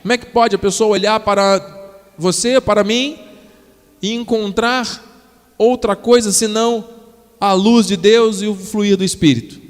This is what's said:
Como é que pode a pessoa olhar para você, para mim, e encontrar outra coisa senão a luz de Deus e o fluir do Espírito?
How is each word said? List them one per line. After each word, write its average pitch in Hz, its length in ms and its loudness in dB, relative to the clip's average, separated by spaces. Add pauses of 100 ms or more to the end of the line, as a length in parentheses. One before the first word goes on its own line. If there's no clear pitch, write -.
Como 202 120 -4
é 247 60 -2
que 247 80 -12
pode 226 300 0
a - 20 -2
pessoa 208 320 -2
olhar 202 300 0
para 196 400 0 (580)
você, 226 420 0
para 208 220 0
mim, 247 360 -2 (840)
e 202 120 -6
encontrar 233 1400 -6
outra 240 380 0
coisa 226 380 2
senão 220 560 -2 (520)
a 196 120 2
luz 208 340 4
de 190 100 -2
Deus 214 460 2
e 208 60 -4
o 208 60 -4
fluir 202 420 -2
do 185 80 -2
Espírito? 139 640 -2